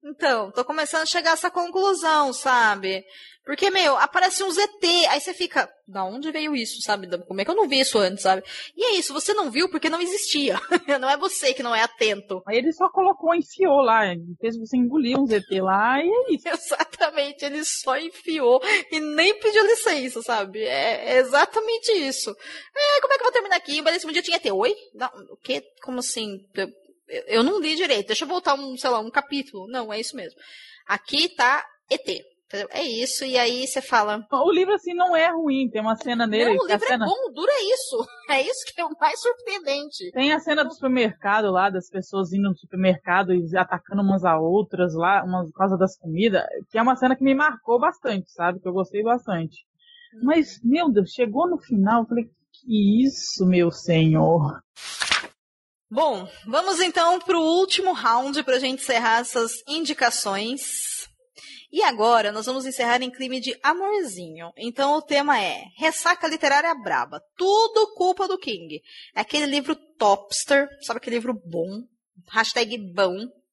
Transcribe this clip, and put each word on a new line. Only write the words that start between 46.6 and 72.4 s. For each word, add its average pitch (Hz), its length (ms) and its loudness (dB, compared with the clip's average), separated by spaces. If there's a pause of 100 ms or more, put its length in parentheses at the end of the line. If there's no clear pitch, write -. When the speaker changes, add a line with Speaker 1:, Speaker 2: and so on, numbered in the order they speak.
Speaker 2:
que - 80 -4
é 220 40 2
uma 254 140 4
cena 254 200 2
que 262 80 -4
me 269 100 4
marcou 269 460 0
bastante, 262 520 -2
sabe? 175 280 -2
Que 185 80 -8
eu 180 60 -4
gostei 190 280 -2
bastante. 214 640 -2 (480)
Speaker 1:
Uhum. 220 120 -10
Speaker 2:
Mas, 311 380 2
meu 294 280 2
Deus, 202 200 2
chegou 254 380 0
no 339 80 -2
final, 220 460 2
eu 226 40 -6
falei, 233 180 -2
"Que 214 800 0
isso, - 420 -2
meu 175 260 4
senhor?" 160 880 2 (1300)
Speaker 1:
Bom, 220 380 0 (200)
vamos 330 320 0
então 349 400 4
pro 359 200 0
último 370 520 2
round 254 520 0
pra 254 160 2
gente 262 240 -4
encerrar 233 380 2
essas 233 300 -4 (160)
indicações. 262 1300 -4 (760)
E 339 120 -2
agora 226 480 2
nós 214 140 -8
vamos 254 200 -6
encerrar 247 360 0
em 254 100 -8
clima 262 260 -8
de 247 240 -6
amorzinho. 262 920 -4
Então 277 400 -2
o 311 60 -2
tema 285 400 0
é 156 200 -4 (140)
Ressaca 339 500 0
Literária 311 480 2
Braba. 151 480 -4 (140)
Tudo 427 600 2
culpa 370 340 0
do 381 80 -2
King. 170 420 -8 (340)
É - 60 -4
aquele 302 260 -2
livro 285 300 -2 (220)
topster, 277 720 2 (120)
sabe - 180 -8
aquele 240 180 -6
livro 240 160 -4
bom? 180 480 -8 (480)
Hashtag 220 480 0 (160)